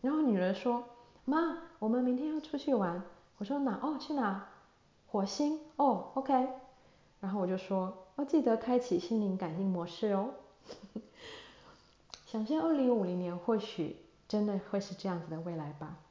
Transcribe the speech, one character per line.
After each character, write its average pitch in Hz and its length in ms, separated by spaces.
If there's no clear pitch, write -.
然 269 120
后 311 80
女 214 200
儿 185 120
说 240 300
：“妈， 311 340
我 214 80
们 247 160
明 247 140
天 302 160
要 311 80
出 - 160
去 277 160
玩。” 185 280
我 208 80
说 277 180
：“哪？ 208 180
哦， 285 160
去 - 160
哪 202 360
？”“火 196 180
星。 294 340
”“哦， 262 400
OK。” 262 340
然 190 100
后 202 120
我 180 40
就 185 120
说 190 580
：“要 285 80
记 294 180
得 226 140
开 247 240
启 208 180
心 220 220
灵 196 160
感 175 240
应 196 80
模 175 180
式 202 280
哦。” 202 200
<laughs> - 640
想 220 200
象 311 160
二 330 100
零 262 240
五 202 80
零 180 160
年 175 180
或 220 200
许 160 400
真 214 180
的 202 120
会 202 100
是 196 140
这 190 160
样 175 100
子 160 80
的 160 140
未 170 160
来 147 160
吧。 156 240